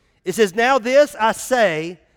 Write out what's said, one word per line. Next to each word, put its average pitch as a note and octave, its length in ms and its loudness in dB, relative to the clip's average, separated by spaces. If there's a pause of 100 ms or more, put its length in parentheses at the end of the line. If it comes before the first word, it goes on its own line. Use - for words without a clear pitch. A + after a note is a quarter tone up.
(260)
It F3+ 100 -4
says, G3 180 0
"Now B3 260 2
this C4+ 360 2
I A3 160 0
say F3+ 680 -2 (180)